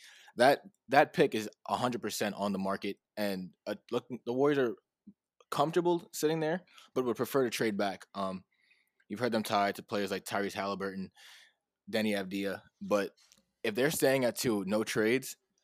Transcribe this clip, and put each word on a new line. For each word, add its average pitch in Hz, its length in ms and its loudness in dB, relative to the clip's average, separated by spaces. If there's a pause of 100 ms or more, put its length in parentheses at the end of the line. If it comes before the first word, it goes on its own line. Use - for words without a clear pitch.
(360)
that, 127 260 6 (280)
that 143 240 6
pick 147 220 2
is 107 120 -4 (220)
a 104 80 0
hundred 117 240 -2
percent 104 360 -4
on 101 140 -2
the 95 80 -4
market. 98 380 -4 (180)
And, 95 360 -4 (140)
uh, 104 100 -4 (160)
look, 120 160 -2 (180)
the 117 80 -4
Warriors 135 360 2
are 101 60 -4 (760)
comfortable 170 600 2
sitting 156 300 0
there, 160 220 -2 (300)
but 127 120 0
would 113 100 0
prefer 131 280 0
to 117 60 0
trade 110 280 -2
back. 98 360 -4
Um, 95 300 -6 (640)
you've 104 120 -8
heard 120 120 0
them 110 120 0
tied 101 320 0
to - 80 -10
players 101 280 -4
like 95 140 -4
Tyrese 101 280 -2
Halliburton, 98 580 -6 (800)
Deni 107 280 0
Avdija, 98 440 -4 (200)
but 101 300 0 (520)
if 110 120 -4
they're 135 160 2
staying 135 340 2
at 113 100 0
two, 104 300 0
no 107 180 0
trades, 117 540 0 (260)